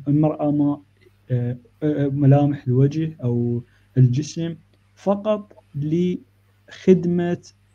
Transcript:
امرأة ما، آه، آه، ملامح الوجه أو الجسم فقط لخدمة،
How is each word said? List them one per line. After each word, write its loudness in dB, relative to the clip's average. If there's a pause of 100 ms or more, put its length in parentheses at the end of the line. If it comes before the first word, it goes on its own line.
امرأة 0
ما، -2 (500)
آه، -4 (260)
آه، -2
ملامح 2
الوجه 0
أو -2 (340)
الجسم 0 (400)
فقط -4 (220)
لخدمة، -2 (340)